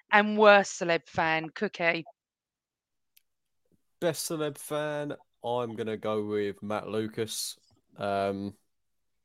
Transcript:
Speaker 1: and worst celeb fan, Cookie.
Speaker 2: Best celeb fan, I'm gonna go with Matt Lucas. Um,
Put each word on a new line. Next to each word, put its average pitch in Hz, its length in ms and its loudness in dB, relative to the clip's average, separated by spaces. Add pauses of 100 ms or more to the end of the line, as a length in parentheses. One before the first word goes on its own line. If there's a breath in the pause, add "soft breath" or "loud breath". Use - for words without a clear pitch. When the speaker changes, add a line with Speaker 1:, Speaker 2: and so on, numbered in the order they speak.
(100)
Speaker 1:
and 214 260 4
worst 202 440 8
celeb 170 280 0
fan, 160 420 -2
Cookie. 170 540 -2 (2000)
Speaker 2:
Best 170 300 -4
celeb 151 260 -4
fan, 147 580 -6 (300)
I'm 120 320 -4
gonna 110 200 -4
go 107 280 -2
with 104 380 -4
Matt 101 260 -6
Lucas. 110 680 -6 (420)
Um, 98 560 -2 (720)